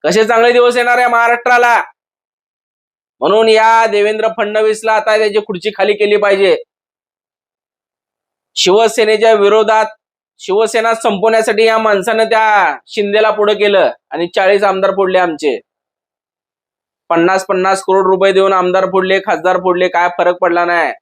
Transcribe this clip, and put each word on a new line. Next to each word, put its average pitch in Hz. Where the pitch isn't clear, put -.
कसे 185
चांगले 233
दिवस 240
येणार 240
या 247
महाराष्ट्राला? 240
म्हणून 214
या 226
देवेंद्र 214
फडणवीसला 214
आता 214
त्याची 214
खुर्ची 208
खाली 202
केली 208
पाहिजे. 196
शिवसेनेच्या 220
विरोधात 214
शिवसेना 220
संपवण्यासाठी 220
या 226
माणसानं 220
त्या 214
शिंदेला 214
पुढे 208
केलं 190
आणि 170
चाळीस 196
आमदार 196
फोडले 185
आमचे. 156
पन्नास 180
पन्नास 190
करोड 190
रुपये 190
देऊन 190
आमदार 185
फोडले, 185
खासदार 180
फोडले, 180
काय 175
फरक 175
पडला 175
नाही. 170